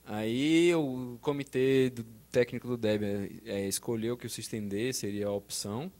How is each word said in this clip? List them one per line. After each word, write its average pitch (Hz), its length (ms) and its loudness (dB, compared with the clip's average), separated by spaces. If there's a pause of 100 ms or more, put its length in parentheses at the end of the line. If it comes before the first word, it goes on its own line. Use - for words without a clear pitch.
Aí 135 680 4
o 127 460 -2
comitê 135 720 2
do, 117 140 -8 (260)
técnico 120 380 2
do 123 80 -2
Debian, 104 520 0 (160)
é, 101 220 -2
escolheu 113 500 -4
que 120 100 -12
o 110 40 -8
systemd 110 600 -4
seria 101 340 -4
a 101 60 0
opção. 104 680 -6